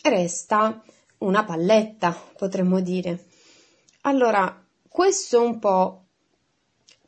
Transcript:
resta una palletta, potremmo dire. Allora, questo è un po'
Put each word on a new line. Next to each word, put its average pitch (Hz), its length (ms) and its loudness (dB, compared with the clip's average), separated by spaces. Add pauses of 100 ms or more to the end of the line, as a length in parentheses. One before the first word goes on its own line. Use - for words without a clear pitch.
resta 214 760 -2 (380)
una 208 240 0
palletta, 185 720 0 (220)
potremmo 185 420 -2
dire. 180 460 -6 (760)
Allora, 226 640 0 (220)
questo 370 540 0
è 240 40 2
un 233 140 -4
po' 190 460 0 (1040)